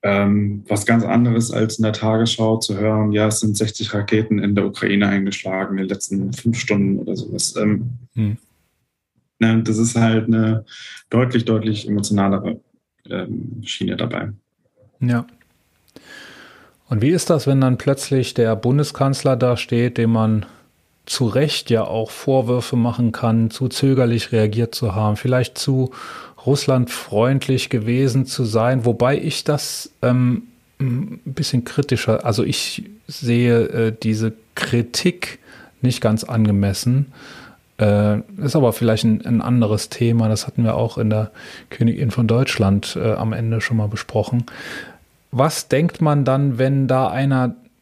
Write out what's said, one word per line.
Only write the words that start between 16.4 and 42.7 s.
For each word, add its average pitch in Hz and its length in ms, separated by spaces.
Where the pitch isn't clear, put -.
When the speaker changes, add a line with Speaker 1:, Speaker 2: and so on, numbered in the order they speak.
Speaker 2:
Und 107 140
wie 135 80
ist 175 180
das, 156 180
wenn 135 140
dann 127 160
plötzlich 135 580
der 110 220
Bundeskanzler 135 800
da 123 200
steht, 120 420
dem 117 120
man 110 360
zu - 220
Recht 135 440
ja 110 140
auch 110 260
Vorwürfe 123 680
machen 117 360
kann, 113 380
zu 131 180
zögerlich 123 640
reagiert 110 420
zu 104 200
haben, 107 220
vielleicht 127 420
zu 131 320
russlandfreundlich 127 1200
gewesen 123 560
zu 131 200
sein, 117 420
wobei 123 320
ich - 260
das, - 460
ähm, 123 440
ein 135 460
bisschen 135 400
kritischer, - 600
also 113 180
ich - 420
sehe, 120 600
äh, 113 340
diese 110 300
Kritik - 840
nicht 127 180
ganz 110 240
angemessen. 107 840
Äh, 104 420
ist 147 140
aber 127 160
vielleicht 113 320
ein, 110 220
ein 117 160
anderes 113 480
Thema, 117 380
das 110 180
hatten - 180
wir 110 120
auch 113 200
in 107 140
der 107 220
Königin 117 400
von 117 160
Deutschland, 110 680